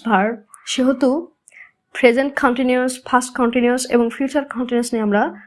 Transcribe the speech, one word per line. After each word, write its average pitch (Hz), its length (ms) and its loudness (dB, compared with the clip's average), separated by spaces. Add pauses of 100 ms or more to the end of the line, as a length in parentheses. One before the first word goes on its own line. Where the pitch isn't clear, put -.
ভার্ব, 220 320 0 (280)
সেহেতু 269 600 0 (680)
প্রেজেন্ট 262 460 2
কন্টিনিউয়াস, 254 600 0 (120)
পাস্ট 247 260 0
কন্টিনিউয়াস 247 540 0
এবং 240 180 2
ফিউচার 277 360 -4
কন্টিনিউয়াস 240 480 -4
নিয়ে 226 100 -2
আমরা 214 300 0 (140)